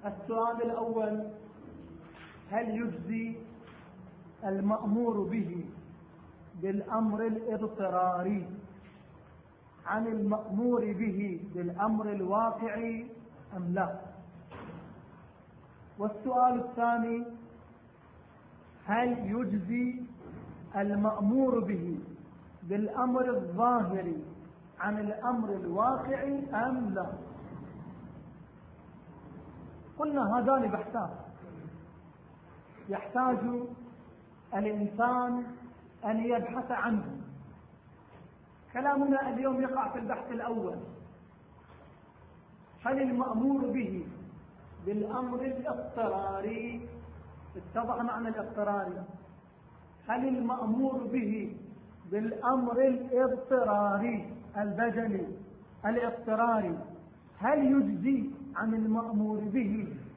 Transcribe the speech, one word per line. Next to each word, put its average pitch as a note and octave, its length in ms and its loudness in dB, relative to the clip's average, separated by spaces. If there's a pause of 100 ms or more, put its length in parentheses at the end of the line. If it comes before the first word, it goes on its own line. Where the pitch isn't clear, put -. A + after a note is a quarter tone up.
السؤال A3+ 580 0
الأول: A3+ 600 0 (1300)
هل A3+ 180 0
يجزي A3 680 -2 (1040)
المأمور G#3 800 2
به F3 420 -2 (960)
بالأمر G#3 680 2
الاضطراري G3 1200 0 (1400)
عن G#3+ 220 0
المأمور G#3+ 720 2
به G3 640 0 (140)
بالأمر G#3 540 0
الواقعي A3 960 0 (500)
أم F3 160 -2
لا؟ F3+ 260 0 (2000)
والسؤال B3 600 4
الثاني: A#3 680 2 (1600)
هل A3+ 460 2
يجزي A#3+ 720 0 (720)
المأمور G#3+ 840 4
به F3 400 -2 (640)
بالأمر B3 680 2
الظاهري F#3+ 920 2 (560)
عن G#3 200 0
الأمر A3 500 0
الواقعي C4 1040 0
أم A#3 400 0
لا؟ F#3 120 0 (3000)
قلنا C4+ 400 2
هذان A#3 320 4
بحثان G#3 380 -4 (1800)
يحتاج B3 480 2 (1160)
الإنسان A#3 920 2 (600)
أن A3 120 2
يبحث A#3+ 540 0
عنه. G#3 340 2 (1700)
كلامنا C4+ 560 4
اليوم B3+ 320 2
يقع C4 280 0
في B3+ 100 -4
البحث A#3 320 -4
الأول: A3+ 460 -2 (2000)
هل C4+ 160 2
المأمور B3+ 720 4
به F#3+ 360 0 (760)
بالأمر A#3+ 560 0
الاضطراري، A3+ 1500 -2 (640)
اتضح A3+ 460 -2
معنى A#3 260 -2
الاضطراري، G3+ 760 -2 (1040)
هل B3+ 200 0
المأمور B3 760 2
به G#3+ 540 0 (540)
بالأمر A#3+ 680 2
الاضطراري A#3+ 1500 4 (240)
البدني G#3 680 2 (580)
الاضطراري، A3+ 920 2 (640)
هل C#4 260 6
يجزي A3+ 640 6 (260)
عن A3 180 2
المأمور A3 680 2
به G3+ 580 0 (200)